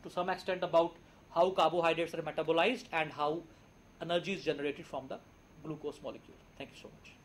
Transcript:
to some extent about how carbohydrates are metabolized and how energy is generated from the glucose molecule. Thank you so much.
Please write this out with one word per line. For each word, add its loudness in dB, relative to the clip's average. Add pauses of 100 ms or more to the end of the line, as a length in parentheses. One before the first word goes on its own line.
to -16
some -4
extent -2
about 4 (400)
how 6
carbohydrates 2
are -6
metabolized 2
and 0
how 0 (600)
energy -2
is -8
generated -4
from -8
the -10 (440)
glucose -8
molecule. -12 (200)
Thank -12
you -20
so -18
much. -20